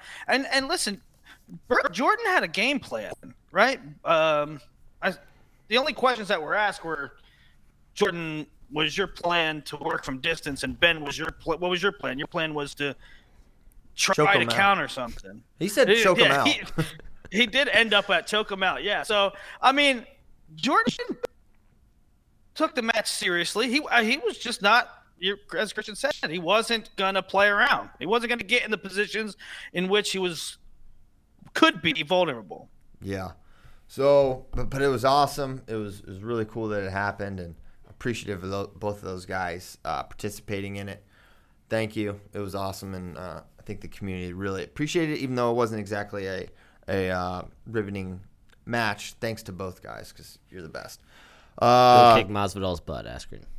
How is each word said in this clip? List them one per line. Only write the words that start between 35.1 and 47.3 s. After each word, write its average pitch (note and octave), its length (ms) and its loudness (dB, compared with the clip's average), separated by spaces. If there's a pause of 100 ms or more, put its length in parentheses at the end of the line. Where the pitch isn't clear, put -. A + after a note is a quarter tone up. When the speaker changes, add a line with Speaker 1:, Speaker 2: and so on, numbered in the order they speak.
Speaker 2:
It A2 100 -6
was, G#2 240 -8
it - 80 -18
was F#2+ 140 -14
really A2+ 220 -4
cool A2 240 -6
that G#2 140 -2
it F#2+ 100 -6
happened, G2 480 -4
and E2+ 140 -12 (340)
appreciative G2+ 560 -8
of F#2+ 60 -8
tho-, G2 260 -6
both G#2 200 -6
of G2+ 80 -16
those F#2 200 -10
guys, F#2 640 -8
uh, D2 160 -4
participating G2+ 760 -10
in G3 140 -10
it. - 120 -14 (680)
Thank A2 260 -2
you. G2+ 240 -4 (140)
It G#2 60 -6
was F#2+ 140 -8
awesome, G2 380 -8
and, F2+ 240 -10
uh, E2 240 -12 (180)
I - 40 -20
think - 180 -12
the F2+ 80 -14
community F#2 460 -8
really F#2+ 300 -6
appreciated D3+ 500 -2
it, C3+ 60 -6
even B2+ 160 -4
though A#2+ 160 2
it - 20 0
wasn't A2+ 260 0
exactly G2+ 460 -6
a, F#2 220 -6 (400)
a, F#2+ 220 0
uh, F2+ 320 -4 (240)